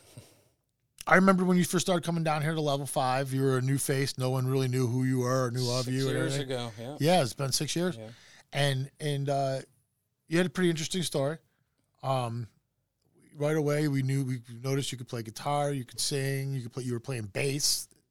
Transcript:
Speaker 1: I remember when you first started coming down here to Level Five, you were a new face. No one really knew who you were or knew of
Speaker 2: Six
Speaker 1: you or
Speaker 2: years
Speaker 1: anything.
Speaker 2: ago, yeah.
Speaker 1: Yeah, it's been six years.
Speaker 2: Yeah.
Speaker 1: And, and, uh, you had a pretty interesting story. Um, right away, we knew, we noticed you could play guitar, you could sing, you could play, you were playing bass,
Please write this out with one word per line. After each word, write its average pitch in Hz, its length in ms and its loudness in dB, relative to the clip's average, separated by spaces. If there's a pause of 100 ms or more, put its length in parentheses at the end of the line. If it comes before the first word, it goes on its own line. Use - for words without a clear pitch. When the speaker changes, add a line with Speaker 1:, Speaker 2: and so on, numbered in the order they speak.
(1080)
Speaker 1:
I 160 80 8
remember 190 280 6
when 180 120 4
you 175 80 6
first - 220 0
started 180 180 2
coming 170 180 -2
down 156 200 0
here 156 120 0
to 160 60 -2
Level 143 260 0
Five, 131 460 0
you 135 100 2
were 135 160 4
a 127 40 0
new 135 160 2
face. 135 380 0
No 127 140 0
one 131 160 0
really 131 220 2
knew 127 180 0
who 123 160 0
you 131 180 2
were 127 260 2
or 120 40 -2
knew 123 200 -4
of 123 160 -2
Speaker 2:
Six 131 100 -2
Speaker 1:
you 135 120 0
or 127 40 0
Speaker 2:
years 131 240 0
Speaker 1:
anything. 135 160 -4
Speaker 2:
ago, 120 260 -6
yeah. 123 220 -10
Speaker 1:
Yeah, 165 220 4
it's 120 100 -2
been 139 180 -4
six - 240 -2
years. 170 220 -2
Speaker 2:
Yeah. 110 140 -14 (420)
Speaker 1:
And, 139 380 0 (100)
and, 143 280 -4
uh, 139 300 0 (680)
you 160 80 0
had 180 100 4
a 165 40 -4
pretty 180 200 2
interesting 165 320 -2
story. 147 360 -2 (640)
Um, 120 460 -2 (880)
right 147 200 2
away, 147 320 2
we 135 140 2
knew, 135 220 2
we 127 160 -4 (240)
noticed 135 260 0
you 131 60 -6
could 120 100 -10
play 117 160 -6
guitar, 143 480 -2
you 139 140 -4
could - 160 -10
sing, 135 540 -2
you 131 80 -4
could 117 100 -10
play, 127 100 -8
you 123 120 -2
were 117 60 -2
playing 117 260 -6
bass, 139 640 -2 (220)